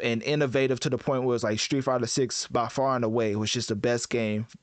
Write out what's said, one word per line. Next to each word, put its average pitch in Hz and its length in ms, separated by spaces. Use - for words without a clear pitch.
and 113 200
innovative 135 560
to - 100
the 120 80
point 131 260
where 123 100
it's 113 80
like 110 160
Street 135 260
Fighter 123 220
six - 420
by 117 200
far 135 280
and 120 80
away 110 300
was 107 160
just 120 180
the 110 60
best 120 360
game, 110 360